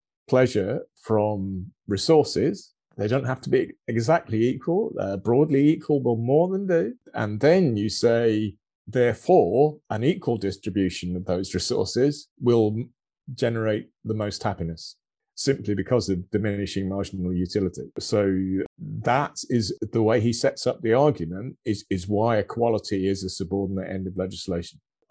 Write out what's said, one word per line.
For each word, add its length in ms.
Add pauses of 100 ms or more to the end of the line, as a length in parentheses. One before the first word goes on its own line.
(300)
pleasure 540 (120)
from 720 (200)
resources, 840 (260)
they 120
don't 160
have 160
to 80
be 240 (120)
exactly 600
equal, 500
uh, 200
broadly 500
equal, 320
but 180
more 300
than 180
do. 280 (200)
And 280
then 340
you 140
say, 680 (320)
therefore, 920 (100)
an 160
equal 320
distribution 800
of 80
those 280
resources 760 (100)
will 380
m-, 120 (440)
generate 560 (160)
the 100
most 260
happiness, 540 (400)
simply 400
because 340
of 220
diminishing 580
marginal 440
utility. 680
So 340 (460)
that 560 (140)
is 320
the 200
way 200
he 120
sets 320
up 160
the 120
argument, 720
is, 260
is 160
why 300
equality 680
is 160
a 60
subordinate 640
end 160
of 100
legislation. 600 (320)